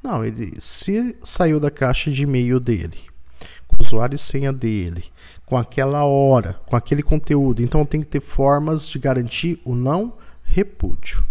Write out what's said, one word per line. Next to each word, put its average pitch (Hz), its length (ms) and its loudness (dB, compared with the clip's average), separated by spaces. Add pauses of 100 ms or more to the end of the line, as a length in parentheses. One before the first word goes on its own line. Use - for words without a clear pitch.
Não, 170 220 -6
ele, 113 340 -12
se 226 640 -6
saiu 156 360 -2
da 147 120 -4
caixa 131 400 -4
de 139 120 -4
e-mail 127 360 -2
dele, 98 380 -6 (680)
com - 100 10
o - 80 12
usuário 127 300 8
e 147 40 -6
senha 139 320 -4
dele, 107 540 -6 (400)
com 131 120 -2
aquela 139 460 -4
hora, 139 640 0
com - 100 -4
aquele 143 260 -2
conteúdo, 143 600 0
então 147 240 0
tem 151 160 -6
que 147 60 -10
ter 143 140 -6
formas 143 680 -2
de 139 100 -10
garantir 131 640 -4
o 123 100 -8
não 151 400 -4 (300)
repúdio. - 880 0